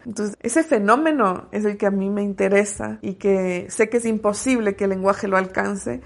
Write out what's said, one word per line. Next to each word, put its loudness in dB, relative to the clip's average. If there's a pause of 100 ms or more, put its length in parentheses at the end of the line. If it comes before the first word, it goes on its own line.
Entonces, -6
ese 2
fenómeno 2
es -2
el 0
que 0
a 2
mí 0
me -2
interesa 0
y -6
que 0
sé 2
que 0
es -4
imposible 0
que -4
el 2
lenguaje 0
lo 2
alcance, -2